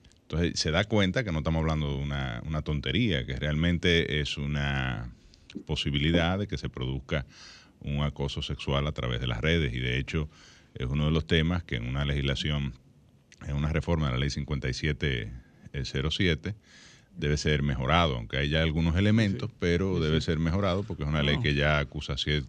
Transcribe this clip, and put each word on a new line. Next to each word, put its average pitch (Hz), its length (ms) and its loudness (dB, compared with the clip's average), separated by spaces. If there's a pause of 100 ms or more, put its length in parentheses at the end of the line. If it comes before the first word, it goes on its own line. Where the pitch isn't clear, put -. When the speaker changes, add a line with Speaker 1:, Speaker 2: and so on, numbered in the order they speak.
(240)
Speaker 1:
Entonces, 85 360 -2
se - 120 0
da 87 120 4
cuenta 107 400 2
que 98 80 -6
no 80 80 0
estamos 80 220 0
hablando 78 280 0
de 69 140 -4
una, 67 420 -4
una 78 160 -2
tontería, 73 640 2
que 62 100 -6
realmente 78 880 4
es - 160 -4
una 69 760 -2 (560)
posibilidad 82 720 2
de 101 80 -4
que - 100 -6
se 78 120 -6
produzca 65 580 -4 (540)
un 71 200 -2
acoso 71 400 -4
sexual 71 460 -2
a 73 60 -2
través 62 280 -4
de 65 60 -2
las 57 140 -4
redes. 78 340 2
Y 64 40 -6
de 62 200 -2
hecho, 76 280 -4 (460)
es 64 140 -6
uno 73 180 0
de 76 60 4
los 80 160 2
temas 82 360 2
que - 120 -6
en 58 120 -6
una 69 180 -2
legislación, 71 680 -2 (720)
en 71 100 -4
una 76 160 0
reforma 78 360 0
de 65 60 0
la 62 40 0
ley 69 140 0
cincuenta 69 380 -4
y 65 40 -2
siete 64 580 -2 (520)
cero 69 260 -2
siete, 90 460 0 (600)
debe 73 220 0
ser 73 240 2
mejorado, 69 540 2
aunque 57 220 -6
hay 71 120 0
ya 80 140 2
algunos 82 320 2
elementos, 104 560 2
Speaker 2:
Sí. - 80 -20
Speaker 1:
pero 90 380 2
Speaker 2:
Sí, 85 60 2
Speaker 1:
debe 80 180 4
Speaker 2:
sí. - 40 -4
Speaker 1:
ser 80 140 0
mejorado 90 440 2
porque 76 200 -6
es 73 60 -2
una 76 120 2
ley 71 140 2
Speaker 2:
No. 64 80 -2
Speaker 1:
que 73 100 2
ya 73 240 4
acusa 73 380 -4
cier-, 73 340 -2